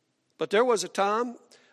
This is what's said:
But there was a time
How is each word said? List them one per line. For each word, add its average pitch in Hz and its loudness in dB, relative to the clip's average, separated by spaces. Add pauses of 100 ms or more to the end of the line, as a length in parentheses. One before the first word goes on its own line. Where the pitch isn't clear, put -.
(380)
But 156 -6
there 208 4
was 226 0
a - -12
time 220 -2 (380)